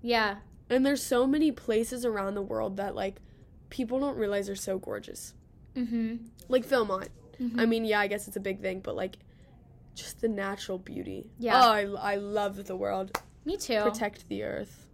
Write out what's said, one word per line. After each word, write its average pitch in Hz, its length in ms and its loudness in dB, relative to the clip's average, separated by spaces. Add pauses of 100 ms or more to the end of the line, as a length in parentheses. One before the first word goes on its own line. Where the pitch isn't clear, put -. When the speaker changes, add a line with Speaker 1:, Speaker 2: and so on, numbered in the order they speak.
Speaker 1:
Yeah. 220 360 2 (340)
Speaker 2:
And 262 160 6
there's 285 160 2
so 254 240 4
many 302 260 4
places 233 520 0
around 202 300 0
the 202 80 -4
world 196 340 -2
that, 196 180 -4
like, 196 260 -4 (480)
people 247 300 -2
don't 277 180 0
realize - 320 -2
are - 80 -4
so - 220 -4
gorgeous. - 560 -10 (400)
Speaker 1:
Mm-hmm. 233 420 -2 (320)
Speaker 2:
Like 254 180 4
Philmont. 208 420 2 (320)
Speaker 1:
Mm-hmm. 240 200 -4
Speaker 2:
I 226 60 4
mean, 226 180 2
yeah, 214 160 2
I 202 60 2
guess 202 220 -4
it's 202 80 -8
a 202 40 -2
big 196 220 -4
thing, 190 180 -4
but, - 140 -6
like, 185 220 -4 (800)
just - 260 -12
the 226 80 2
natural 196 500 -4
beauty. - 480 -8 (120)
Speaker 1:
Yeah. 240 260 6
Speaker 2:
Oh, 233 60 10
I, 202 420 2
I 202 40 0
love 202 500 -2
the 185 100 -6
world. 196 420 -2 (260)
Speaker 1:
Me 349 120 -2
too. 233 260 0
Speaker 2:
Protect 220 460 -2
the 202 160 -6
earth. - 500 -8